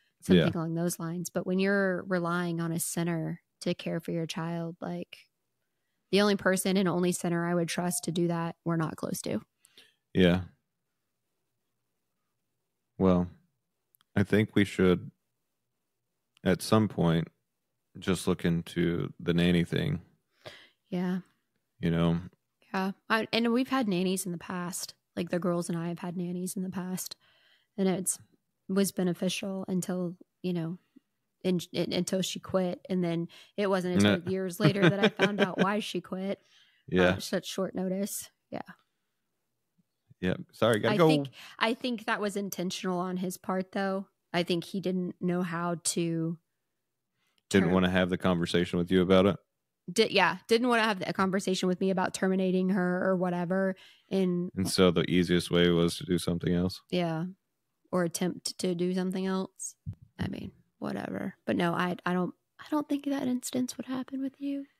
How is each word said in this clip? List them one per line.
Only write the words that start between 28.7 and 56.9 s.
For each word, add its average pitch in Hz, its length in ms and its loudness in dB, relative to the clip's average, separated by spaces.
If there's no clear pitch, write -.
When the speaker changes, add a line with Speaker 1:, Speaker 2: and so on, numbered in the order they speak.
Speaker 1:
beneficial 185 760 -2
until, 180 480 -2
you 180 100 -2
know, 170 260 -4
in, 185 180 2
in, - 200 -2
until 185 300 -2
she - 180 -6
quit. 185 400 -2
And 185 140 0
then 170 240 -2
it 202 140 0
wasn't 180 240 0
until 202 300 4
Speaker 2:
No. 180 60 -4
Speaker 1:
years 190 300 -4
later 190 280 4
that 196 120 2
I 208 80 6
found 196 320 0
out 185 180 0
Speaker 2:
<laughs> - 40 0
Speaker 1:
why 202 180 2
she 185 200 -6
quit. 190 400 -6
Speaker 2:
Yeah. 92 220 6
Speaker 1:
Uh, 95 100 0
such - 260 -4
short - 280 -6
notice. 190 560 -4
Yeah. - 120 -8
Speaker 2:
Yeah. 92 140 0
Sorry, 113 280 4
gotta - 140 0
Speaker 1:
I 208 40 2
Speaker 2:
go. 170 100 6
Speaker 1:
think, 143 200 2
I 226 160 0
think 240 320 -6
that 220 140 -2
was 208 160 -4
intentional 185 640 -4
on 180 200 -4
his 185 200 -6
part, 185 340 -4
though. 196 340 -4
I 175 100 0
think 170 220 -2
he - 160 -6
didn't 180 400 -2
know 180 220 0
how 170 420 -2
to 165 520 -2
Speaker 2:
Didn't 95 180 6
Speaker 1:
turn 87 60 4
Speaker 2:
wanna 92 160 4
have 92 200 4
the 90 80 0
conversation 87 640 0
with 85 100 -2
you 92 100 6
about 92 260 6
it? 95 100 2
Speaker 1:
Di-, 214 200 2
yeah, 180 280 2
didn't 233 200 4
wanna 233 140 4
have 208 240 0
a 165 60 -2
conversation 185 560 0
with 180 120 0
me 190 100 2
about 185 240 -2
terminating 185 560 2
her 185 380 0
or 190 80 2
whatever. 180 600 -2
And 180 460 0
Speaker 2:
And 185 120 -2
so 92 220 6
the 85 180 2
easiest 87 440 2
way 87 180 6
was 85 280 4
to - 60 -10
do 90 140 0
something 87 340 -2
else? 90 280 0